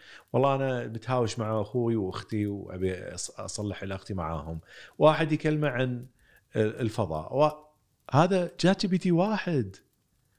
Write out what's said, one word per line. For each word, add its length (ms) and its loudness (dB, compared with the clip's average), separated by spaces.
"والله 220 4
أنا 320 -2
بتهاوش 520 -2
مع 220 0
أخوي 360 0
وأختي 500 -2
وأبي 480 -4
أص-، 460 -10
أصلح 420 -6
علاقتي 320 -8
معاهم"، 460 -4
واحد 340 4
يكلمه 360 0
عن 380 -2
ال-، 240 0
الفضاء. 560 -2
و-، 300 2
هذا 340 4
تشات 340 2
جي 80 0
بي 100 2
تي 140 2
واحد، 640 0